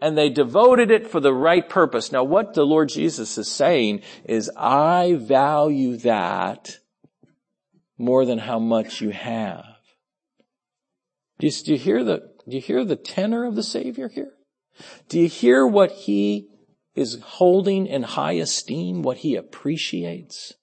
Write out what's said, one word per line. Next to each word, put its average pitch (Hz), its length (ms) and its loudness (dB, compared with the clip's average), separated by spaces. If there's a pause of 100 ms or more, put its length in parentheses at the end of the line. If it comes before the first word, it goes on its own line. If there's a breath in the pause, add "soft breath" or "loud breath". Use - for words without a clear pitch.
and 156 160 -2
they 151 120 4
devoted 202 640 4
it 220 160 2
for 165 140 -2
the 139 120 6
right 165 360 2
purpose. 135 420 0
Now, 131 140 0
what 190 280 0
the 151 120 2
Lord 156 240 4
Jesus 151 480 -6
is 107 120 -8
saying 127 520 0 (240 loud breath)
is, 110 320 -4
"I 170 640 2
value 135 800 2
that 98 800 -4 (1160)
more 127 280 2
than 120 140 -2
how 113 200 -6
much 113 400 -2
you 107 120 -6
have." 104 520 -8 (1800)
Do - 80 0
you, 143 60 -2 (100)
do 151 80 -2
you 147 80 2
hear 202 240 0
the, - 260 -4 (180)
do 120 80 -10
you 135 60 -6
hear - 240 -2
the 175 100 -2
tenor 226 500 -4
of 226 100 -6
the 220 80 -4
Savior 254 440 -8
here? 277 260 -12 (760 loud breath)
Do 165 100 0
you 170 80 6
hear 247 380 4
what 202 260 4
he 202 580 -2 (440)
is 120 300 -4
holding 190 640 2
in 135 160 -4
high 147 300 -4
esteem, 170 680 -6
what 127 160 -4
he 151 180 -4
appreciates? - 1300 -8